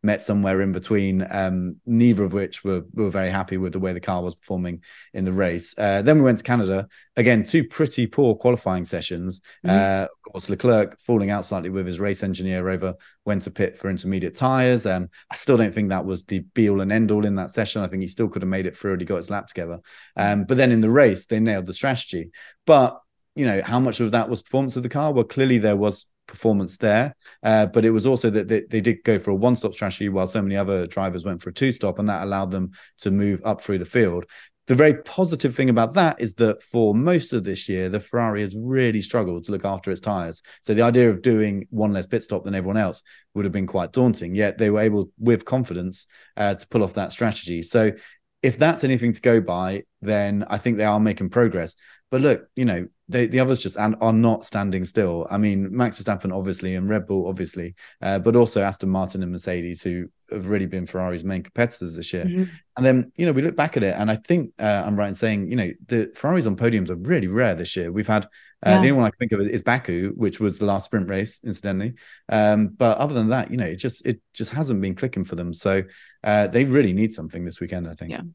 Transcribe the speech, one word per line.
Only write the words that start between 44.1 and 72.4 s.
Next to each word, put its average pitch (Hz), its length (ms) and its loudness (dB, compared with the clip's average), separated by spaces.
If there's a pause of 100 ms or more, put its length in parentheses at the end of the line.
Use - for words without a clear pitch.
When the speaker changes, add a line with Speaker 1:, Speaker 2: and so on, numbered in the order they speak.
Speaker 1:
yet 101 240 0
they 107 120 4
were 107 100 2
able, 104 400 0
with 117 240 2
confidence, 92 640 -4 (280)
uh, 101 180 0
to - 120 -12
pull 113 160 -6
off 92 120 -4
that 98 180 -6
strategy. 87 500 -4
So 110 300 2 (500)
if 131 160 0
that's 160 240 4
anything 120 300 2
to - 80 -6
go 117 200 6
by, 92 440 -4 (180)
then 101 480 0
I 107 80 -2
think 117 200 0
they 107 60 0
are 107 140 4
making 104 320 0
progress. 95 460 0 (340)
But 131 100 0
look, 135 340 2
you 127 100 0
know, 90 220 0 (220)
they, 123 180 2
the 127 140 2
others 131 200 2
just - 160 -8
and 107 240 0
are 110 120 2
not 113 320 2
standing 95 400 -4
still. 85 440 -2
I 101 100 -4
mean, 98 380 0
Max 123 240 -2
Verstappen, 98 320 -4
obviously, 95 420 -4
and 95 140 -2
Red 104 180 -2
Bull, 95 220 -2
obviously, 90 460 -8 (260)
uh, 98 200 -2
but 113 160 4
also 113 260 4
Aston 95 280 -2
Martin 95 340 -2
and 87 80 -6
Mercedes, 87 500 -6
who 87 240 -4 (240)
have 92 180 -8
really 98 180 0
been 90 200 -6
Ferrari's 90 380 -6
main 92 180 -4
competitors 92 540 -4
this 85 160 -10
year. 90 120 -4
Speaker 2:
Mm-hmm. 185 200 0 (320)
Speaker 1:
And 127 100 2
then, 127 300 2
you 156 100 0
know, 156 60 2
we 135 100 2
look 165 140 -2
back 151 200 -2
at 117 60 2
it, 95 140 0
and 107 120 -2
I 107 80 0
think, 165 420 -2
uh, 104 280 0
I'm 104 100 0
right 101 120 -2
in 98 80 -6
saying, 101 340 -2
you 123 60 -2
know, 95 140 -2 (160)
the 117 280 -2
Ferraris 160 320 0
on 98 100 0
podiums 110 340 2
are 90 60 -4
really 101 320 0
rare 104 280 2
this 85 200 -8
year. 87 140 -4
We've 104 160 -2
had, 107 180 2
uh, - 460 -6
Speaker 2:
Yeah. - 40 10
Speaker 1:
the 92 40 8
only 135 140 6
one 127 120 4
I 107 60 2
can - 80 -20
think 120 140 -2
of 101 80 0
is 104 220 -2
Baku, 98 540 0
which 104 220 -2
was 101 200 0
the 104 80 0
last 98 200 0
sprint 98 240 -2
race, 95 340 -4
incidentally. 101 500 -4 (340)
Um, 107 400 4